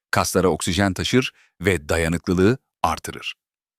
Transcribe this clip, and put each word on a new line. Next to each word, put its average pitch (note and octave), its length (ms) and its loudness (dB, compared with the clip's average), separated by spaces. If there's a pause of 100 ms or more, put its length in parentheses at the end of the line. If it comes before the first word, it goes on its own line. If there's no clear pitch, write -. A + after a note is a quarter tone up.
(100)
kaslara F#2 380 2
oksijen F#2 460 0
taşır B2 380 0 (280)
ve E2+ 280 -2
dayanıklılığı E2+ 720 0 (240)
artırır. - 520 -6 (440)